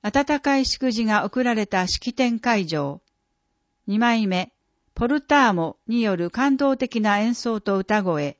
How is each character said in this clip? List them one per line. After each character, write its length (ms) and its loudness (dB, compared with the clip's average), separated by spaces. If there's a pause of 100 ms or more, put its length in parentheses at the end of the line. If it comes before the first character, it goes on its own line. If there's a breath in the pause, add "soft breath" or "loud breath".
温 380 0
か 180 2
い 80 0
祝 260 -2
辞 140 -2
が 180 2
贈 200 -2
ら 100 0
れ 120 -2
た 200 -2
式 260 -6
典 260 0
会 280 0
場。 340 -4 (880)
二 120 0
枚 280 2
目、 260 -2 (420)
ポ 120 -2
ル 160 0
タ 260 4
ー 60 2
モ 320 -4
に 160 0
よ 120 2
る 160 -2
感 280 0
動 180 2
的 240 -4
な 200 2
演 140 0
奏 280 -4
と 160 0
歌 240 0
声。 380 -2